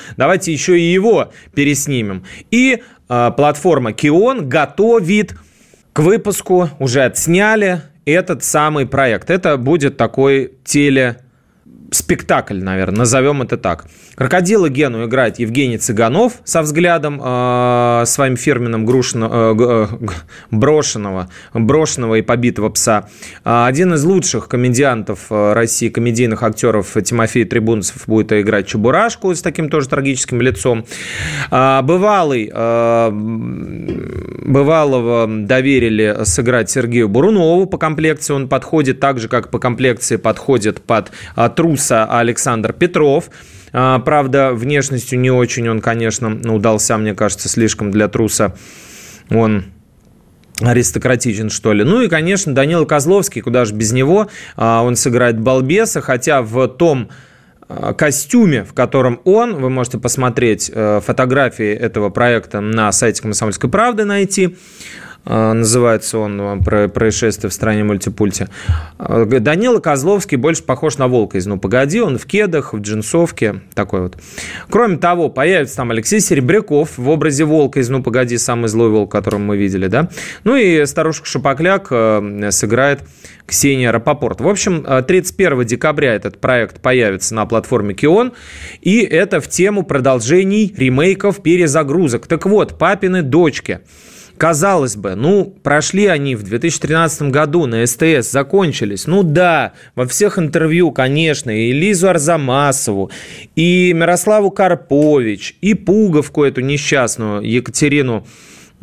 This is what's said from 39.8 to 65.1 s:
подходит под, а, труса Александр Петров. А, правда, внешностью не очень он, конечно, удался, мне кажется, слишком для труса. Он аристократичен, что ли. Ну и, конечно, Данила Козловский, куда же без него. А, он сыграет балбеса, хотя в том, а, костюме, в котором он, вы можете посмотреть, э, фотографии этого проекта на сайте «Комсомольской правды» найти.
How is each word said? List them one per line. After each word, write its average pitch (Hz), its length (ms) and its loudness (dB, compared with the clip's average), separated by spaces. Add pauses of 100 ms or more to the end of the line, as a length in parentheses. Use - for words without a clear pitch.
подходит 110 640 0
под, 107 300 -2 (240)
а, 117 120 2
труса 135 560 0
Александр 117 680 0
Петров. 165 580 0 (420)
А, 131 260 2
правда, 135 540 2
внешностью 127 680 -2
не 127 100 2
очень 123 380 0
он, 110 120 -2
конечно, 113 500 -2 (220)
удался, 110 440 2
мне 107 180 -2
кажется, 104 340 -2
слишком 110 420 0
для 104 180 2
труса. 104 480 -2 (760)
Он 107 340 2 (960)
аристократичен, 120 920 0
что - 220 -2
ли. 104 120 2
Ну 208 180 2
и, 214 60 0
конечно, 165 460 -2
Данила 151 320 2
Козловский, 160 560 0
куда 123 220 2
же 107 100 -4
без 107 180 0
него. 165 360 2 (280)
А, 113 260 2
он 123 140 0
сыграет 120 420 2
балбеса, 131 640 0
хотя 131 420 0
в 120 260 0
том, 135 420 0 (580)
а, - 240 -6
костюме, 151 720 2
в - 80 -18
котором 127 520 0
он, 220 320 2
вы 131 120 -2
можете 127 300 -4
посмотреть, 120 760 0
э, 107 300 0
фотографии 127 640 0
этого 107 380 -2
проекта 113 520 0
на 107 300 0
сайте 107 300 0
«Комсомольской 107 480 -4
правды» 214 360 0
найти. 196 520 -2 (760)